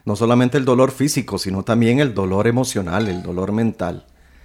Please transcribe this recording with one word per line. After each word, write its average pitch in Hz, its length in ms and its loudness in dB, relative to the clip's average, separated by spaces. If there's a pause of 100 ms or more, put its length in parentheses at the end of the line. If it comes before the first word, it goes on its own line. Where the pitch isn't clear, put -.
No 104 120 -2
solamente 120 400 2
el 135 80 0
dolor 131 260 4
físico, 131 480 -2
sino 95 260 -4
también 117 340 2
el 139 160 0
dolor 95 320 0
emocional, 110 640 -2
el 90 140 -4
dolor 90 300 -4
mental. 104 540 -4 (380)